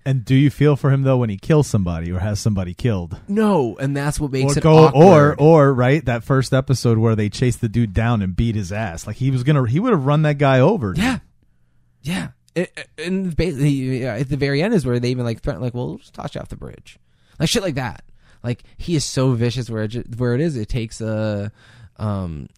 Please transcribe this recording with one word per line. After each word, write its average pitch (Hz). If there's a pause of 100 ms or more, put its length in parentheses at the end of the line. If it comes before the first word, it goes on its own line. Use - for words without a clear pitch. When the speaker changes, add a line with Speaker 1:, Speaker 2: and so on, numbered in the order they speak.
Speaker 1:
And 135
do 131
you 143
feel 147
for 135
him, 135
though, 131
when 120
he 98
kills 151
somebody 87
or 90
has 104
somebody 95
killed? 90
Speaker 2:
No, 196
and 139
that's 143
what 151
makes 135
Speaker 1:
Or 147
Speaker 2:
it -
Speaker 1:
go, 156 (100)
Speaker 2:
awkward. 135
Speaker 1:
or, 151
or, 147
right, 123
that 120
first 135
episode 127
where 113
they 104
chase 123
the 117
dude 107
down 113
and 92
beat 117
his 95
ass. 101
Like, 104
he 131
was 127
gonna, 135
he 131
would 247
have 139
run 147
that 147
guy 135
over, 135
dude. 190
Speaker 2:
Yeah. 247 (840)
Yeah. 160 (280)
It, 180
it, 156
and 185
basically, 147 (320)
yeah, 123
at 131
the 147
very 139
end 220
is 151
where 123
they 120
even, 127
like, 113
threaten, 135
like, 123
"Well, 123
we'll -
just -
toss -
you -
off -
the -
bridge." - (400)
Like, 160
shit 233
like 139
that. 123 (400)
Like, 120 (140)
he -
is 135
so 131
vicious 120
where 110
it, 110
ju-, 117 (140)
where 120
it 131
is, 160
it 107
takes 113
a, 107 (480)
um, 92